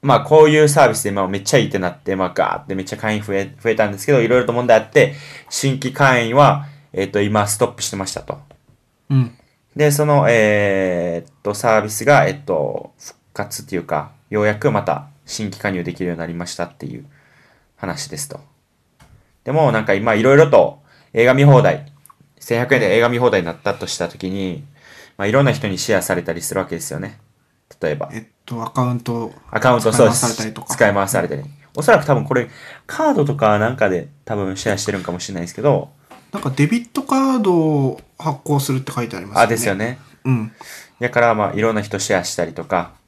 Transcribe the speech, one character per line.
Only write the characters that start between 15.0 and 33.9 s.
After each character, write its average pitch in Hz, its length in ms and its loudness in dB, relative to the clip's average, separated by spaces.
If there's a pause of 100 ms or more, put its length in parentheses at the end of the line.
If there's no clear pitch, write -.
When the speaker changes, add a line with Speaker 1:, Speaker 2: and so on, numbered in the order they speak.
Speaker 1:
新 - 200 -10
規 98 120 -10
加 101 140 -6
入 87 140 -6
で 87 80 -8
き - 60 -16
る 90 80 -4
よ 87 60 -4
う - 20 -6
に 80 40 -14
な 82 80 -8
り 85 60 -10
ま 85 120 -8
し - 120 -12
た 85 80 -4
っ - 80 -20
て - 120 -16
い 60 140 -12
う - 60 -20 (720)
話 87 320 -10
で - 80 -14
す - 100 -10
と。 - 140 -16 (1040)
で 127 80 -4
も、 147 180 4
な 110 100 0
ん 107 40 -4
か 98 80 2
今 107 220 2
い 107 60 0
ろ 131 120 6
い 139 40 8
ろ 151 120 8
と - 320 4 (320)
映 113 100 4
画 127 100 6
見 139 120 6
放 135 160 8
題、 87 240 0 (540)
千 117 200 -2
百 123 160 2
円 117 60 2
で 95 160 2
映 - 20 4
画 120 80 4
見 120 120 0
放 123 100 4
題 101 100 2
に 85 60 -4
な 82 80 -6
っ - 80 -16
た 101 120 -2
と 92 140 -8
し - 100 -10
た 85 120 -4
時 - 200 -10
に、 92 360 -8 (520)
ま 101 60 -6
あ、 98 40 -2
い 107 40 0
ろ 135 120 4
ん - 20 4
な 123 80 2
人 107 160 -6
に 92 80 -6
シ - 160 -2
ェ 98 60 2
ア - 20 -2
さ 92 120 -4
れ 87 100 -4
た 85 100 -6
り 85 80 -10
す - 120 -10
る 95 60 -2
わ 87 60 -4
け 85 100 -10
で 82 60 -10
す - 100 -12
よ 76 80 -10
ね。 - 200 -14 (640)
例 80 100 -4
え 73 40 -4
ば。 - 160 -10
Speaker 2:
え 110 80 -12
っ 110 40 -18 (220)
と、 117 180 -10
ア 110 80 -12
カ 127 120 -4
ウ 123 100 -2
ン 120 60 -6
ト 117 320 -8 (200)
Speaker 1:
ア - 80 -4
カ 127 140 4
ウ 117 60 2
ン - 20 -4
ト、 110 100 2
そ 123 140 6
う 107 40 6
で 117 40 2
す。 120 220 -2
Speaker 2:
使 110 80 -8
い - 0 -
回 - 0 -
さ - 0 -
れ - 20 -6
た - 0 -
り 110 80 -10
と 110 80 -16
か。 - 120 -8
Speaker 1:
使 107 160 4
い 101 40 0
回 98 160 -2
さ 98 120 -2
れ 87 60 -4
た 76 80 -6
り。 71 80 -10 (320)
お - 60 -6
そ - 100 2
ら 196 80 6
く 143 60 -6
多 147 100 2
分 113 100 -2
こ - 80 -4
れ、 123 160 0 (360)
カ 311 260 -2
ー - 20 0
ド 170 120 0
と 143 100 -4
か 107 240 2
な 110 100 0
ん 127 80 -8
か 107 120 0
で 85 200 -4 (160)